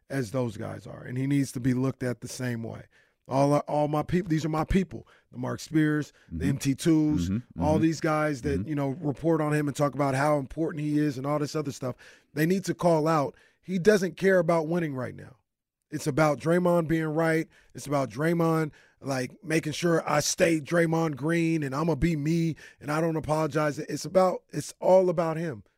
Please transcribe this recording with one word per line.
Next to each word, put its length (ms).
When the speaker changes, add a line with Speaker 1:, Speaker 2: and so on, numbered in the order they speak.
Speaker 1:
as 200
those 280
guys 280
are, 180
and 120
he 100
needs 260
to 80
be 120
looked 300
at 180
the 80
same 340
way. 200
All, 340
all 280
my 140
people, 260
these 160
are 60
my 140
people. 440
The 60
Mark 200
Spears, 540
the 140
Speaker 2:
Mm-hmm. 60
Speaker 1:
M 80
T 160
twos, 560
Speaker 2:
Mm-hmm, 340
Speaker 1:
all 120
Speaker 2:
mm-hmm. 60
Speaker 1:
these 180
guys 420
that, 180
Speaker 2:
Mm-hmm. 80
Speaker 1:
you 60
know, 140
report 400
on 140
him 120
and 80
talk 200
about 200
how 240
important 460
he 140
is 180
and 100
all 120
this 180
other 160
stuff. 220
They 100
need 220
to 80
call 340
out. 260
He 160
doesn't 400
care 220
about 280
winning 260
right 220
now. 200
It's 160
about 320
Draymond 480
being 200
right. 420
It's 120
about 240
Draymond, 600
like, 300
making 300
sure 340
I 140
stay 400
Draymond 560
Green 460
and 120
I'ma 200
be 220
me 400
and 140
I 80
don't 160
apologize. 640
It's 260
about, 360
it's 280
all 280
about 300
him. 240